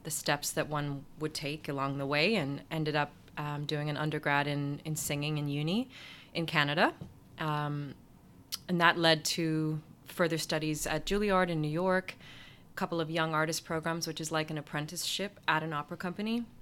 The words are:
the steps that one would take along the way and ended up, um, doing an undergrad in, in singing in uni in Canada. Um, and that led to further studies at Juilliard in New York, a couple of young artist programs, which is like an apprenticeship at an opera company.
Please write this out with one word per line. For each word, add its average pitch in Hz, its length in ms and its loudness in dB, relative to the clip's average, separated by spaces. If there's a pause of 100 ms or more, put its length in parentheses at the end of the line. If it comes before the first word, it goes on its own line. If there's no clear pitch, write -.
the 156 60 -6
steps - 400 0
that 147 180 -2
one 143 380 -2 (120)
would 151 140 -4
take 147 340 -6
along 139 300 -2
the 139 80 -2
way 147 300 4
and 139 260 0 (100)
ended 156 240 0
up, 147 180 0 (260)
um, 147 260 -4
doing 147 240 -2
an 147 80 -2
undergrad 147 500 2
in, 143 380 -2
in 156 120 -2
singing 147 420 -2
in 147 100 -2
uni 160 400 0 (460)
in 165 100 -2
Canada. 156 480 4 (460)
Um, 147 560 -2 (720)
and 180 140 2
that 170 160 8
led 160 260 6
to 156 560 0 (240)
further 165 320 0
studies 156 500 -2
at 156 200 -2
Juilliard 196 420 4
in 156 140 0
New 151 80 0
York, 185 460 0 (580)
a - 20 -10
couple 170 240 -2
of 160 100 -2
young 160 240 0
artist 156 300 0
programs, 165 420 -2
which 160 140 -6
is 156 100 -6
like 156 200 0
an 156 80 -4
apprenticeship 156 920 -4
at 156 140 4
an 160 100 -4
opera 147 240 -4
company. 214 480 -4 (180)